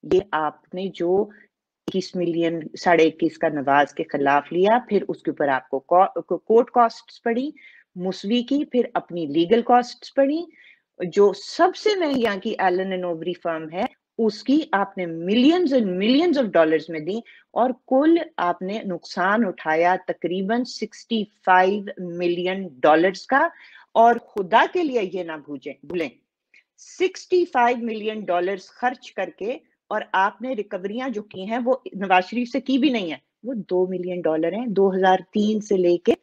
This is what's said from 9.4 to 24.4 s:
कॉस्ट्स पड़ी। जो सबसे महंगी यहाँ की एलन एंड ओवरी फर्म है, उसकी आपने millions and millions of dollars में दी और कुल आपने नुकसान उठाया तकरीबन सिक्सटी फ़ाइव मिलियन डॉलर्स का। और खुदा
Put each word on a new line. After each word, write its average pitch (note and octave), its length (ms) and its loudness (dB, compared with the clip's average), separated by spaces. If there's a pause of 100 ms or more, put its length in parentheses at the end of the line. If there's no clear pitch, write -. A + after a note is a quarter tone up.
कॉस्ट्स A#3+ 480 0
पड़ी। D4 380 0 (580)
जो F#3 280 4
सबसे F#4 600 0
महंगी C#4+ 280 0
यहाँ G3+ 160 -2
की A3 220 -6
एलन F#3+ 320 0
एंड F#3 120 -4
ओवरी E3+ 280 -6
फर्म D#3+ 360 -6
है, F#3 180 -6 (300)
उसकी C4 560 0
आपने G3 320 -2
millions B3 760 2
and F#3 200 0
millions C#4 420 2
of G#3 120 -2
dollars D#3+ 360 2
में D#3 160 -8
दी G#3+ 180 -6 (300)
और B3 180 0 (160)
कुल D#4+ 320 4 (200)
आपने F#3 440 -4
नुकसान G3 600 -2
उठाया E3+ 520 0
तकरीबन F#3+ 680 -4
सिक्सटी - 680 -8 (140)
फ़ाइव F#3+ 400 4 (160)
मिलियन F3 680 -4 (100)
डॉलर्स E3 460 2
का। D4+ 260 0 (440)
और A#3 240 6
खुदा G#3+ 460 0